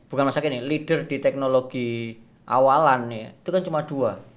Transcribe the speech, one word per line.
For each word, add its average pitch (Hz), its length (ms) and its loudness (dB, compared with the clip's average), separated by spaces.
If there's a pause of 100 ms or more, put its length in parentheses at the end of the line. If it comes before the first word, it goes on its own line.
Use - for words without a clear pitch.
Bukan 135 160 -2
masa 139 160 0
kini, 135 240 -4
leader 151 400 -2
di 139 160 -6
teknologi 127 960 -2 (300)
awalan 131 680 4
ya, 110 180 -10
itu - 220 -14
kan 185 100 2
cuma 156 220 -2
dua, 127 320 -2 (220)